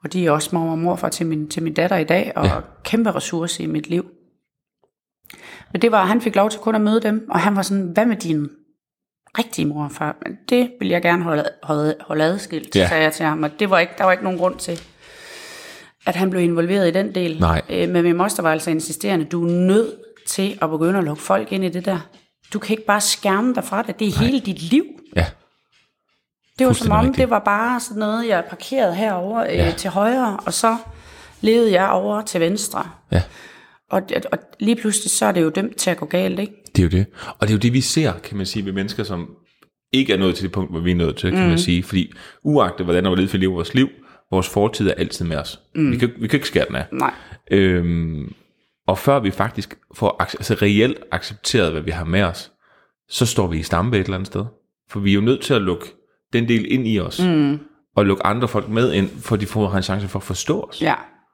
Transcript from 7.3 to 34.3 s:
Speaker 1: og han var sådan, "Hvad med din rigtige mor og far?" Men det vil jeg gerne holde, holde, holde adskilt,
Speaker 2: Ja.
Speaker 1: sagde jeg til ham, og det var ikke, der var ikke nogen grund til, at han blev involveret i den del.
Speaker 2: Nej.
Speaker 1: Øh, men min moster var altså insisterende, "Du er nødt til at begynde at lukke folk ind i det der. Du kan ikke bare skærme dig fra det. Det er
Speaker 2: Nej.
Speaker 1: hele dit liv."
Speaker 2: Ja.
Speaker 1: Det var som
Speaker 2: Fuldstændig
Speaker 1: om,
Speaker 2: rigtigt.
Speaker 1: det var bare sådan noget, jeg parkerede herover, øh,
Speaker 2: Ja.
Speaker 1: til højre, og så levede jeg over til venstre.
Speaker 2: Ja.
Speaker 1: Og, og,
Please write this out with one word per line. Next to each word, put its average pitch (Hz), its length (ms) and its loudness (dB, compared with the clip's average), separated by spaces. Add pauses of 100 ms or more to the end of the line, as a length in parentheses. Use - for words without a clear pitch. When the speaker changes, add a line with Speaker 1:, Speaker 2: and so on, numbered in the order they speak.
Speaker 1:
og 175 100 2
han 202 160 2
var 196 60 0
sådan, 190 320 -2
"Hvad 208 120 4
med 226 100 2
din 156 320 -2 (880)
rigtige 226 280 -2
mor 147 180 -4
og 143 80 -8
far?" 151 240 -6 (100)
Men 196 100 -10 (120)
det 247 220 2 (100)
vil 196 80 -2
jeg 175 140 0
gerne 175 220 2
holde, 151 200 0 (180)
holde, 151 380 0
holde 156 240 -2
adskilt, 170 520 -4
Speaker 2:
Ja. 92 120 4
Speaker 1:
sagde 160 140 2
jeg 156 100 4
til 160 140 -4
ham, 156 160 0
og 151 80 -2 (100)
det 208 100 0
var 190 80 6
ikke, 175 200 2
der 208 60 0
var 185 80 6
ikke 185 120 0
nogen 185 140 -2
grund 180 200 0
til, 170 220 -8 (1300)
at 175 100 -2
han 190 140 2
blev 180 120 0
involveret 170 460 2
i - 20 4
den 190 240 0
del. 165 260 -2
Speaker 2:
Nej. 165 300 2
Speaker 1:
Øh, 175 180 0
men 175 160 2
min 175 120 4
moster 196 260 0
var 160 100 2
altså 160 180 -2
insisterende, 160 540 -2
"Du 170 220 -2
er 170 40 0
nødt 190 440 2 (320)
til 196 360 -4
at 160 80 -2
begynde 165 280 0
at 180 60 0
lukke 151 180 -6
folk 202 300 0
ind 190 120 -2
i 180 40 0
det 175 160 -6
der. 190 140 -2 (540)
Du 214 60 -4
kan 202 160 -2
ikke 220 120 -8
bare 208 140 2
skærme 208 540 0
dig 196 100 -4
fra 202 180 -4
det. - 160 -8
Det 214 100 0
er 185 120 0
Speaker 2:
Nej. 226 60 4
Speaker 1:
hele 262 140 2
dit 185 220 -6
liv." 240 220 2 (320)
Speaker 2:
Ja. 82 100 2 (1300)
Speaker 1:
Det 262 80 4
var 247 60 6
som - 40 2
Speaker 2:
Fuldstændig 214 220 2
Speaker 1:
om, 226 60 4
Speaker 2:
rigtigt. 262 140 2
Speaker 1:
det 254 120 4
var 226 80 4
bare 214 420 0
sådan 220 200 -10
noget, 220 280 -2
jeg 170 200 2
parkerede 208 460 -2
herover, 202 520 -2
øh, 170 80 -4
Speaker 2:
Ja. 170 220 2
Speaker 1:
til - 140 -6
højre, 214 460 0 (100)
og 170 60 -4
så 226 240 2 (640)
levede 220 320 4
jeg 190 180 4
over 208 320 0
til 190 180 -2
venstre. 180 500 -2 (220)
Speaker 2:
Ja. 90 100 4 (680)
Speaker 1:
Og, 190 120 0 (140)
og, - 60 -2 (100)